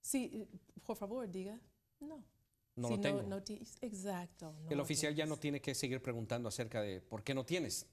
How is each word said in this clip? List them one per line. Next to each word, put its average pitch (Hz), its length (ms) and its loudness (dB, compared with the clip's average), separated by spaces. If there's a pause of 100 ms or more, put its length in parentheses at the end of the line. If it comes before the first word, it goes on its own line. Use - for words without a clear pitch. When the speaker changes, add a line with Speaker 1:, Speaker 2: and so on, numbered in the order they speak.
Speaker 1:
Sí, 262 320 2
eh, 214 140 -4 (380)
por 220 100 -2
favor, 214 340 -4
diga, 190 300 -6 (400)
"No". 294 240 -10 (540)
Speaker 2:
No 120 120 2
Speaker 1:
Si 117 40 6
Speaker 2:
lo 104 40 4
Speaker 1:
no, 98 40 2
Speaker 2:
tengo. 101 220 4
Speaker 1:
no 98 200 -2
ti-, 214 240 -8 (140)
exacto, 185 720 -4 (100)
no 160 60 -8
Speaker 2:
El 147 80 4
Speaker 1:
lo 143 60 4
Speaker 2:
oficial 151 300 4
ya 156 120 4
Speaker 1:
tienes. 156 40 0
Speaker 2:
no 147 100 0
tiene 143 220 2
que 139 140 0
seguir 127 260 2
preguntando 117 460 0
acerca 110 340 0
de 98 200 0
por 107 220 -6
qué 139 100 0
no 131 100 2
tienes. 160 480 0